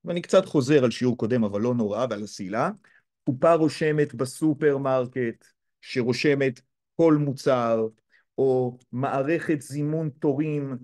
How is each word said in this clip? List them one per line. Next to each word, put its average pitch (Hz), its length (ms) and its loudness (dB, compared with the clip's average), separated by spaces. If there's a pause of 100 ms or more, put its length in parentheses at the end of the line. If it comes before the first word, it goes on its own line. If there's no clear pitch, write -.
ואני 175 160 -4
קצת 190 240 4
חוזר 139 380 4
על 120 80 2
שיעור 123 260 0
קודם, 117 260 0
אבל 101 180 -2
לא 120 140 0
נורא, 110 340 -2
ועל 107 140 -6
הסילה, 107 460 -4 (540)
קופה 156 300 2
רושמת 151 600 0
בסופרמרקט, 131 1300 -2 (360)
שרושמת 135 800 0 (340)
כל 165 240 6
מוצר, 123 680 0 (500)
או 127 400 2 (140)
מערכת 139 720 -2
זימון 151 480 -4
תורים 147 760 -2